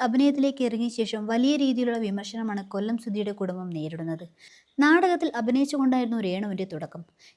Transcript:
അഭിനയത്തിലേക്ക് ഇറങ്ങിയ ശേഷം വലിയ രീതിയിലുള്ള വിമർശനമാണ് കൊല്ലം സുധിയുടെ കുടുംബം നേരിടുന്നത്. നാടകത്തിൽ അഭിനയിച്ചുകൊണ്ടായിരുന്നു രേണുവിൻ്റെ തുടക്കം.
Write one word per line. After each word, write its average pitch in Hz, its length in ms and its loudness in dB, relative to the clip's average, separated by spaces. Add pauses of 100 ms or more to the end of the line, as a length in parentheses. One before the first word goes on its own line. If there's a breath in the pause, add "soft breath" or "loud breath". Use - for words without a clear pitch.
അഭിനയത്തിലേക്ക് 269 600 4
ഇറങ്ങിയ 233 320 -2
ശേഷം 220 300 -2
വലിയ 240 320 2
രീതിയിലുള്ള 247 400 2
വിമർശനമാണ് 208 680 -4
കൊല്ലം 208 320 -4
സുധിയുടെ 208 360 -4
കുടുംബം 185 360 -4
നേരിടുന്നത്. 160 540 -6 (540 soft breath)
നാടകത്തിൽ 339 580 4
അഭിനയിച്ചുകൊണ്ടായിരുന്നു 254 840 0
രേണുവിൻ്റെ 190 460 -2
തുടക്കം. 165 360 -10 (360 soft breath)